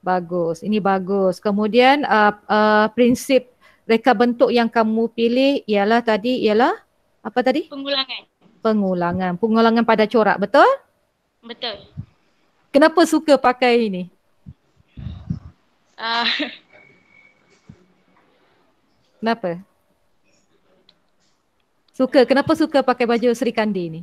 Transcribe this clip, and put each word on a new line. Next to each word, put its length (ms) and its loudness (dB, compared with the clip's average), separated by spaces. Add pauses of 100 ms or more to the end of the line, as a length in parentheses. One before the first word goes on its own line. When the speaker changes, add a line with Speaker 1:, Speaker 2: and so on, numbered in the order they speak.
Speaker 1:
Bagus. 600 -4
Ini 180 -2
bagus. 580 -2
Kemudian, 680 2
ah, 420 2
ah, 420 2
prinsip 640 0 (320)
reka 280 2
bentuk 380 2
yang 160 0
kamu 420 0
pilih 560 0
ialah 360 0
tadi, 420 -2
ialah 300 2 (480)
apa 200 -8
tadi? 260 -2
Speaker 2:
Pengulangan. 560 -8 (380)
Speaker 1:
Pengulangan. 760 -2
Pengulangan 480 2
pada 220 2
corak, 340 0
betul? 260 4 (760)
Speaker 2:
Betul. 380 -12 (880)
Speaker 1:
Kenapa 360 4
suka 320 2
pakai 520 0
ini? 140 -6 (1900)
Speaker 2:
Ah. 340 -4 (3000)
Speaker 1:
Kenapa? 420 -6 (2250)
Suka, 320 2
kenapa 320 0
suka 300 0
pakai 240 -2
baju 240 0
Sri 180 -4
Kandi 400 -4
ni? 120 -14